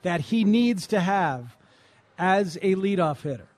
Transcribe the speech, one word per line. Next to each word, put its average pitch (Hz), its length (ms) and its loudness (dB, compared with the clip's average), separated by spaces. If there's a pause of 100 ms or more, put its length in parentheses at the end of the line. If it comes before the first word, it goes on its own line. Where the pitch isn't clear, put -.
that 175 180 -2
he 226 240 0
needs 226 440 2
to 208 120 0
have 160 560 -2 (600)
as 185 420 0
a 190 140 2
leadoff 185 480 0
hitter 123 360 -8